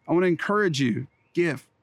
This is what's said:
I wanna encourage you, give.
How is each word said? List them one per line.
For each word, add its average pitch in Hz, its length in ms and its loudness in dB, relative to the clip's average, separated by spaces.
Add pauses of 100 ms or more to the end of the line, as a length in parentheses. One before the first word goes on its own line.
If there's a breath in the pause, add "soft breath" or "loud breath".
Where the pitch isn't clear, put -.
I 147 60 -2
wanna 180 120 4
encourage 180 560 0
you, 123 260 -2 (260)
give. 160 340 -4 (160)